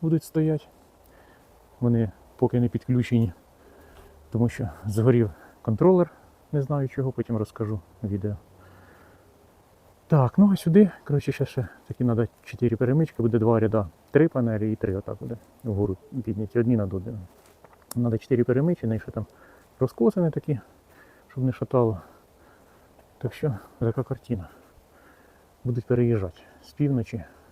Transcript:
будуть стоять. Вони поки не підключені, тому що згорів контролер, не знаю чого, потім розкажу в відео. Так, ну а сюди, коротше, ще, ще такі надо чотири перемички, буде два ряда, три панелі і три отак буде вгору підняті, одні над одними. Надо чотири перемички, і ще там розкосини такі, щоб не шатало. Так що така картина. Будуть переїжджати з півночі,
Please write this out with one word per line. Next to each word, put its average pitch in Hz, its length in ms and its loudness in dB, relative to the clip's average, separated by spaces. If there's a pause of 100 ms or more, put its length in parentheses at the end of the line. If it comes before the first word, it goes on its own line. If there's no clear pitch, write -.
будуть 160 240 0
стоять. 156 440 -2 (1120)
Вони 117 300 2 (260)
поки 123 240 0
не 120 80 2
підключені, 117 640 0 (1000)
тому 117 180 0
що - 200 -8 (180)
згорів 113 440 2 (320)
контролер, 170 480 2 (420)
не 147 100 0
знаю 139 260 -2
чого, 131 240 -4
потім 117 240 -4
розкажу 107 440 -4 (220)
в 107 60 -4
відео. 101 280 -4 (1700)
Так, 135 320 4
ну 202 140 8
а 180 40 2
сюди, 175 340 6 (140)
коротше, 143 280 -2
ще, 135 140 -4
ще 113 220 -4 (200)
такі - 160 -4
надо 117 220 2 (160)
чотири 110 340 -2
перемички, 135 460 0
буде 117 160 2
два 110 220 4
ряда, 107 280 0 (220)
три 156 180 4
панелі 110 440 -2
і 110 40 -4
три 98 200 -2
отак 101 240 -8
буде 120 160 -10 (280)
вгору 101 320 -2 (280)
підняті, 107 360 -4
одні 117 160 2
над 98 180 -2
одними. 104 240 -8 (760)
Надо 120 220 0
чотири 120 260 0
перемички, 127 520 0
і 104 40 -6
ще - 100 -14
там 107 160 -8 (540)
розкосини 175 500 0
такі, 143 300 -4 (680)
щоб 127 160 -6
не 127 80 0
шатало. 117 480 0 (1160)
Так - 160 -10
що 143 200 -4 (240)
така 117 240 -2
картина. 117 460 -8 (1160)
Будуть 123 220 -6
переїжджати 117 540 0 (220)
з - 100 -20
півночі, 127 520 -4 (280)